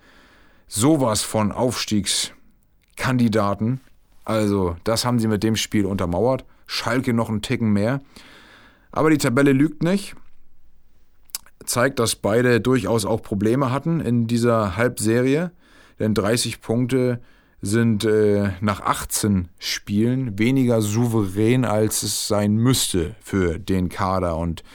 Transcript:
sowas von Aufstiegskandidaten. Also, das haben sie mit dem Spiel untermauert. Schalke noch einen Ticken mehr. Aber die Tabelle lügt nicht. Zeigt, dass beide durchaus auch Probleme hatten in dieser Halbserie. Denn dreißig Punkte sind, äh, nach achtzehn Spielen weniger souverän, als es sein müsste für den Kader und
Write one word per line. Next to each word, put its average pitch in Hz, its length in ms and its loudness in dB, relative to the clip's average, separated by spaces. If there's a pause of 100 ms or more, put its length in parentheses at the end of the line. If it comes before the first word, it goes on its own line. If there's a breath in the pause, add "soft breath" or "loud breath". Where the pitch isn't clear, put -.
(680 soft breath)
sowas 123 540 2
von 107 280 0
Aufstiegskandidaten. 110 2250 -2 (440)
Also, 101 600 0
das 110 200 0
haben 123 140 2
sie 110 80 0
mit 107 160 0
dem 110 140 2
Spiel 101 300 -2
untermauert. 98 580 -2 (220 soft breath)
Schalke 123 460 -2
noch 117 160 0
einen 107 140 -4
Ticken 117 300 -2
mehr. 113 300 0 (920 loud breath)
Aber 156 180 2
die 156 80 4
Tabelle 139 340 4
lügt 139 300 2
nicht. 196 320 -2 (1500)
Zeigt, 135 340 0
dass 113 180 0
beide 120 460 2
durchaus 113 420 0
auch 107 180 -2
Probleme 110 480 0
hatten 147 300 -2
in 117 260 0
dieser 113 500 2
Halbserie. 123 760 0 (460 soft breath)
Denn 110 160 0
dreißig 110 480 -2
Punkte 123 580 0 (400 soft breath)
sind, 110 440 0
äh, 104 560 2
nach 101 200 -2
achtzehn - 760 -2
Spielen 117 800 -2
weniger 120 420 2
souverän, 110 840 2
als 107 360 0
es - 260 -4
sein 104 280 2
müsste 113 640 0
für 87 380 0
den 90 320 -2
Kader 92 480 -2
und 82 260 -6 (100)